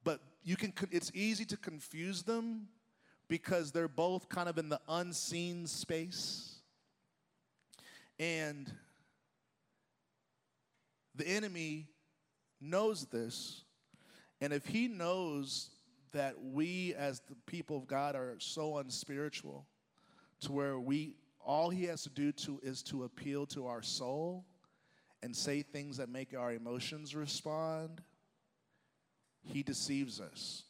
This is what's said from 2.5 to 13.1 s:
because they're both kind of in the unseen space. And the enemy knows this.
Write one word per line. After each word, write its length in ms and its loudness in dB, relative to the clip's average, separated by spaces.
because 420 2
they're 160 4
both 420 2
kind 200 2
of 100 2
in 100 0
the 200 2
unseen 800 0
space. 880 -2
And 540 0
the 100 -2
enemy 640 0
knows 460 4
this. 580 -4